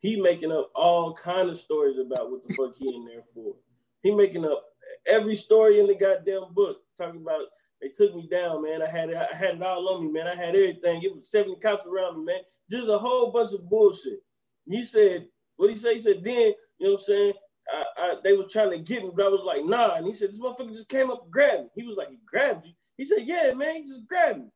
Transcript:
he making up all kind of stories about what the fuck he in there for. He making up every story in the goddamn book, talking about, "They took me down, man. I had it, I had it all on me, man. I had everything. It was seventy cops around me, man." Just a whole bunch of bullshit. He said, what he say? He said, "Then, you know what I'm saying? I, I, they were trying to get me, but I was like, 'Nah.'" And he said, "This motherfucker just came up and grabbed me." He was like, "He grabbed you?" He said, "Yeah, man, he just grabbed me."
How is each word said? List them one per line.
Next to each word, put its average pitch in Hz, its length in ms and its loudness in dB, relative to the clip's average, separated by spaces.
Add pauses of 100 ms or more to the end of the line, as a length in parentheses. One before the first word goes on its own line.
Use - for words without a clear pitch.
he 208 200 -2
making 165 320 2
up 151 220 -2
all 170 400 2
kind 180 360 -2
of 165 80 -12
stories 147 400 0
about 123 320 -4
what 127 120 -10
the - 120 -8
fuck 127 220 -4
he 127 180 -8
in 120 100 -14
there 117 180 -20 (120)
for. 110 200 -12 (480)
He 202 120 2
making 175 300 2
up 143 180 -2 (440)
every 214 300 2
story 214 440 6
in 202 80 6
the 196 80 4
goddamn 190 580 -2
book, 190 240 0 (180)
talking 165 240 -12
about, 160 260 -6 (360)
"They 139 60 -10
took 196 260 2
me 165 160 -14
down, 170 320 -4
man. 156 180 -6
I 156 80 -2
had 165 220 -6
it, 165 60 -6
I - 180 -6
had 175 220 -2
it 170 60 -10
all 185 260 -4
on 175 180 -4
me, 151 60 -4
man. 160 160 -4
I 175 80 -6
had 175 180 -4
everything. 175 480 2
It 190 120 -4
was - 160 -20
seventy 202 260 0
cops 208 300 -2
around 180 320 -4
me, 160 60 -8
man." 185 180 -4 (280)
Just 233 180 -6
a 208 100 2
whole 247 340 0
bunch 220 200 0
of 175 160 -10
bullshit. 185 520 2 (460)
He 220 180 -6
said, 196 420 4 (300)
what 202 140 4
he 226 60 -8
say? 226 180 0
He 226 60 -6
said, 196 220 2
"Then, 233 300 2 (260)
you 190 80 -2
know 196 60 4
what 196 80 0
I'm - 40 -20
saying? 202 280 2 (420)
I, 151 100 -4 (140)
I, 170 240 -2
they 196 120 6
were 190 140 0
trying 214 220 2
to 170 80 -6
get 196 240 -6
me, 185 120 -10
but 196 120 2
I - 20 4
was 196 140 2
like, 151 220 -4
'Nah.'" 208 320 2
And 165 100 -4
he 214 80 -6
said, 202 160 -4
"This 208 80 -18
motherfucker 240 340 -10
just 220 160 -18
came 262 220 0
up 240 140 -10
and 165 80 -20
grabbed 277 320 2
me." - 100 -20
He 220 80 -10
was 226 140 -10
like, 185 140 -8
"He 127 140 -20
grabbed 240 420 -2
you?" 175 60 -20 (240)
He 262 80 -8
said, 370 180 0
"Yeah, 294 320 0
man, 302 200 -4
he 320 80 -10
just 262 240 -18
grabbed 330 320 0
me." 226 180 -18